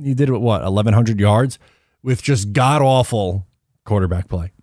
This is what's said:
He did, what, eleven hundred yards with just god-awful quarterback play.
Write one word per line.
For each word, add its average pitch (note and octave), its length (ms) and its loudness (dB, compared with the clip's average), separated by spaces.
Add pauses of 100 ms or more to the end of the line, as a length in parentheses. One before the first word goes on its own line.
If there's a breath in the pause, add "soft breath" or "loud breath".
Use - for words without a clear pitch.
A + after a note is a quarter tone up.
He C#3 140 -4
did, C3+ 160 0
what, A2+ 320 0
eleven G2+ 300 0
hundred A2+ 260 2
yards G#2+ 400 2 (440 soft breath)
with B2+ 200 -2
just G#2 300 -2
god-awful B2+ 920 0 (380)
quarterback F#2 440 -2
play. F#2 240 -8 (100)